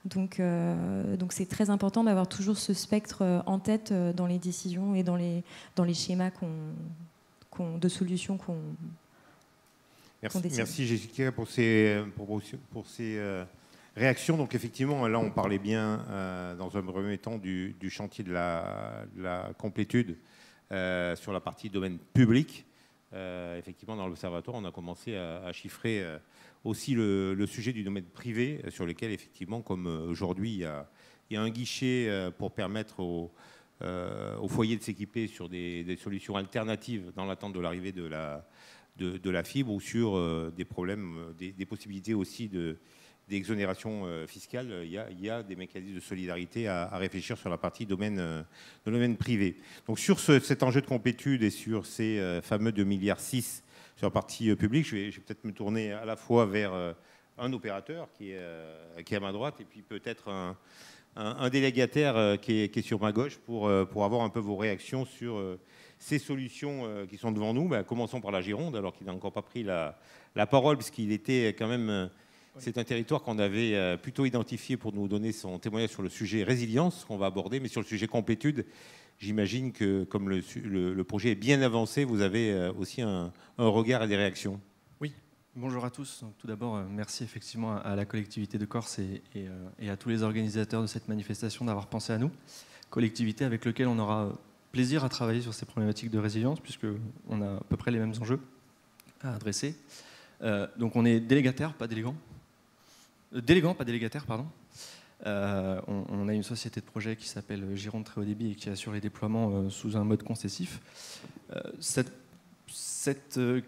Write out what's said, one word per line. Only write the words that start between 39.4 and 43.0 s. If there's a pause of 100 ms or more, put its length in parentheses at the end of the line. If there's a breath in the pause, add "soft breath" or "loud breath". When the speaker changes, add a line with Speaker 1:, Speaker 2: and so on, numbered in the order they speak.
Speaker 2:
fibre
ou
sur,
euh,
des
problèmes,
euh,
des,
des
possibilités
aussi
de, (500 soft breath)